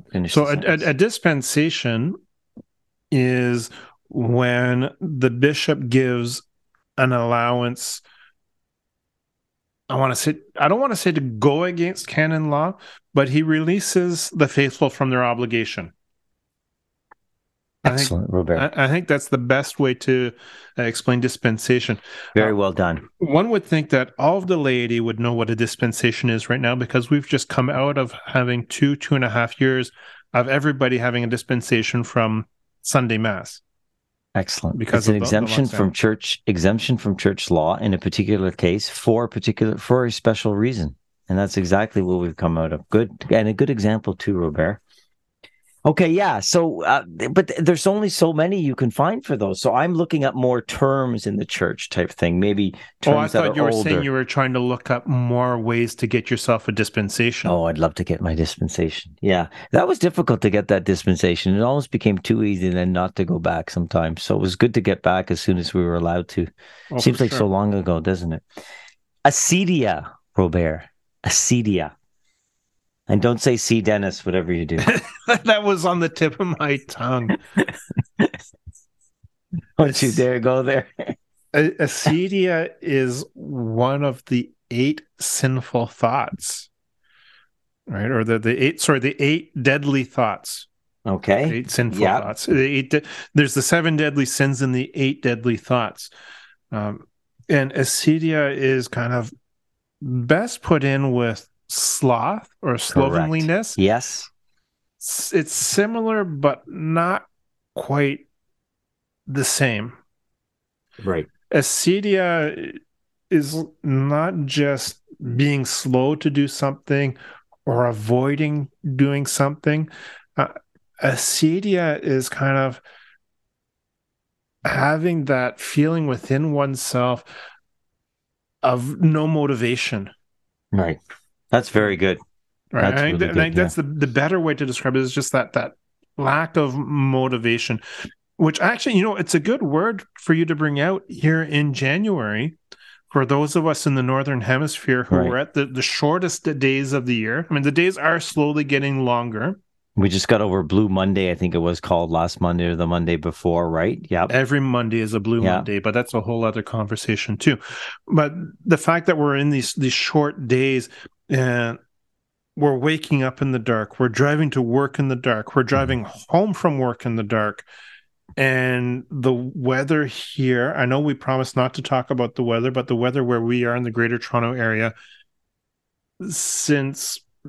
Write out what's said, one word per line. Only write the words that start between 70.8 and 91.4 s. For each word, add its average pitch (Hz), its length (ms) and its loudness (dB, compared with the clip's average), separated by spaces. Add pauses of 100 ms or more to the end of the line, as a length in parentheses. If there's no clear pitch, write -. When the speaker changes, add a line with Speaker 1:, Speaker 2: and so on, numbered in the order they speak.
Speaker 1:
Acedia. 104 640 0 (1120)
And 101 160 2
don't 120 200 2
say, 123 160 2
"See 113 240 0
Dennis," 98 440 0
whatever 90 280 0
you 85 120 -2
do. 82 160 -4
Speaker 2:
<laughs> - 60 2 (580)
That 214 180 4
was 190 220 0
on 180 160 2
the 165 80 0
tip 160 320 -2
of 175 180 -2
my 143 180 0 (120)
tongue. 123 400 -4 (260)
Speaker 1:
<laughs> - 640 -4 (1600)
Don't 143 240 2
you 135 80 4
Speaker 2:
Ac-, 110 60 -2
Speaker 1:
dare 127 240 2
go 127 240 2
there. 135 240 0 (640)
Speaker 2:
a-, 156 260 4
acedia 175 920 0 (120)
is 131 520 0
one 131 720 -2
of 131 220 -4
the 123 260 -2 (200)
eight 135 300 0 (180)
sinful 127 680 -2
thoughts, - 800 -4 (1200)
right? 104 240 -4
Or 113 120 2
the, 113 160 2
the 113 220 2
eight, 147 200 2
sorry, 139 180 4
the 135 220 -2
eight 147 300 0 (100)
deadly 139 420 2
thoughts. - 640 -4 (380)
Speaker 1:
Okay. 104 460 0